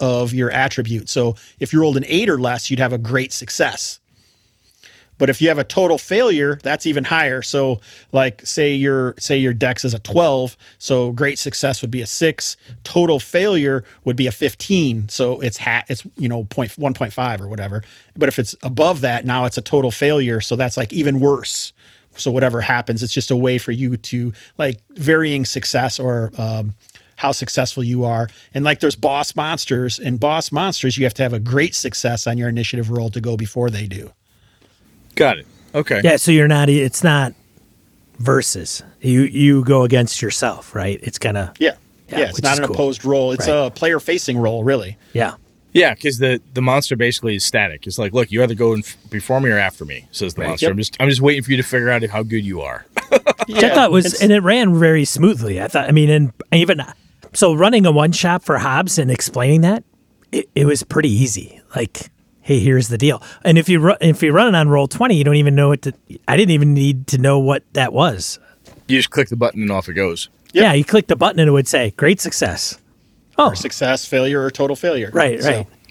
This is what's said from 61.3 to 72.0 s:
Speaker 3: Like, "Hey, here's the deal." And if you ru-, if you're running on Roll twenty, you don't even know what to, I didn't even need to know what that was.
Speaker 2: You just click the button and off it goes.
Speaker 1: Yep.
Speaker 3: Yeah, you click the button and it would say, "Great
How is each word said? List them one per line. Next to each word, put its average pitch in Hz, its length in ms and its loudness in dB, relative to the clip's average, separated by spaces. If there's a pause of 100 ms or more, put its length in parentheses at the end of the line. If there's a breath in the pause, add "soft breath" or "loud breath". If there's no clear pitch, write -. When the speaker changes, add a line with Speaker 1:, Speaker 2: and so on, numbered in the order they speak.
Speaker 3:
Like, - 320 -8 (320)
"Hey, 139 200 2
here's 127 280 4
the 117 100 -2
deal." 135 240 2 (220 loud breath)
And 165 140 6
if 160 100 2
you 175 100 6
ru-, 175 220 4
if 160 220 4
you're 151 100 4
running 208 220 6
on 151 160 4
Roll 139 180 4
twenty, 185 280 2
you 143 80 2
don't 147 120 4
even 143 180 4
know 143 140 4
what 147 140 2
to, 135 100 -6 (340)
I 135 120 2
didn't 190 140 4
even 147 200 4
need 139 360 2
to 135 100 0
know 139 200 4
what 135 240 0 (120)
that 127 180 0
was. 123 460 -2 (500 soft breath)
Speaker 2:
You 131 80 2
just 127 140 0
click 139 180 0
the 117 80 -6
button 113 240 0
and 104 100 -2
off 95 200 -4
it - 20 -10
goes. 87 380 -4 (240)
Speaker 1:
Yep. 190 80 6
Speaker 3:
Yeah, 202 100 6
you 143 120 4
click 208 240 2
the 165 80 2
button 165 240 0
and 151 80 6
it 143 40 6
would 139 160 2
say, 123 300 0
"Great 185 240 2